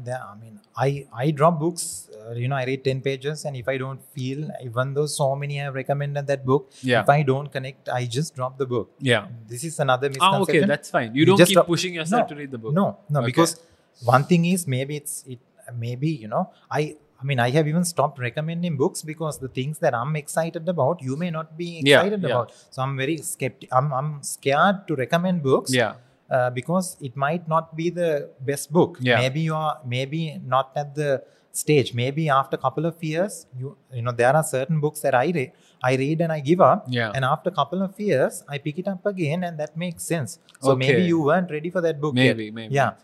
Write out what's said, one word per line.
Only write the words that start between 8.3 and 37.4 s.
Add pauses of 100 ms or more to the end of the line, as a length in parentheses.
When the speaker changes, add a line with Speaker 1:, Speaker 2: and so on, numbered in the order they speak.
Speaker 1:
drop
the
book.
Speaker 2:
Yeah. (200)
Speaker 1:
This
is
another
Speaker 2:
Ah,
Speaker 1:
misconception.
Speaker 2:
okay,
that's
fine.
You
Speaker 1:
You
Speaker 2:
don't
Speaker 1:
just
Speaker 2:
keep
Speaker 1:
drop
Speaker 2:
pushing
yourself
Speaker 1:
No.
Speaker 2:
to
read
the
book.
Speaker 1:
No, (100)
no,
Speaker 2:
Okay.
Speaker 1:
because (460)
one
thing
is
maybe
it's,
it, (400)
maybe,
you
know, (200)
I, (220)
I
mean,
I
have
even
stopped
recommending
books
because
the
things
that
I'm
excited
about,
you
may
not
be
Speaker 2:
Yeah,
Speaker 1:
excited
Speaker 2:
yeah.
Speaker 1:
about. (180)
So
I'm
very
skepti-,
I'm,
I'm
scared
to
recommend
books.
Speaker 2:
Yeah. (360)
Speaker 1:
Uh,
because
it
might
not
be
the (100)
best
book.
Speaker 2:
Yeah.
Speaker 1:
Maybe
you
are,
maybe
not
at
the (300)
stage.
Maybe
after
a
couple
of
years, (120)
you, (160)
you
know,
there
are
certain
books
that
I
re-, (300)
I
read
and
I
give
up.
Speaker 2:
Yeah.
Speaker 1:
And
after